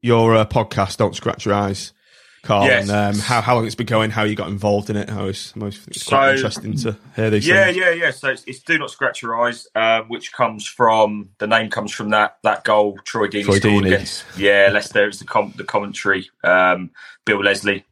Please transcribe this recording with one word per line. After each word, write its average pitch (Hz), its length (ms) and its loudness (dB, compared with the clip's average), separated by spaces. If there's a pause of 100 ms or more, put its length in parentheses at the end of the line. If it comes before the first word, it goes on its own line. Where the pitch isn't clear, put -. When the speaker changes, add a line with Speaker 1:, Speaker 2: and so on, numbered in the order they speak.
Speaker 1:
your, 113 340 4
uh, 110 100 6
podcast, 107 520 -2
Don't 104 180 0
Scratch - 300 -8
Your 101 100 2
Eyes, 101 380 -4 (500)
Carl, 101 240 2
Speaker 2:
Yes. 117 220 2
Speaker 1:
and, 104 280 0
um, 104 60 -4
how, 117 180 0
how 120 140 2
long 113 120 0
it's 101 100 -8
been 113 100 -6
going, 110 240 0
how 107 140 -2
you 104 100 -2
got 101 140 -6
involved 104 420 -2
in 104 60 -2
it? 104 120 -6
How 98 180 -8
it's, - 300 -10
it's - 460 -12
quite 135 280 2
Speaker 2:
So, - 40 4
Speaker 1:
interesting 131 440 -4
to 113 180 -4 (180)
hear 110 160 0
these 107 160 0
Speaker 2:
yeah, 190 200 4
Speaker 1:
things. 180 100 0
Speaker 2:
yeah, 180 140 2
yeah. 165 200 -2
So 135 200 -6
it's, 127 180 -6
it's 131 120 -14
Do 165 180 -2
Not 147 120 -6
Scratch - 320 -4
Your 117 180 -4
Eyes, 120 360 -4
uh, 113 320 2
which - 240 -12
comes 110 340 -2
from, 107 720 2
the 104 80 -4
name 113 240 0
comes 107 220 -6
from 104 180 -6
that, 107 320 2
that - 220 0
goal 104 400 2
Troy 104 240 -2
Deeney 101 160 -4
Speaker 1:
Troy 98 140 2
Speaker 2:
scored 101 260 4
Speaker 1:
Deeney. - 100 2
Speaker 2:
against, - 300 -6 (120)
yeah, 98 360 4
Leicester. 104 320 0
It - 20 -2
was 101 140 -8
the - 40 -18
com-, 101 320 -2
the 101 80 -12
commentary. 101 680 -4 (120)
Um, 92 480 2 (340)
Bill 104 180 0
Leslie 101 500 0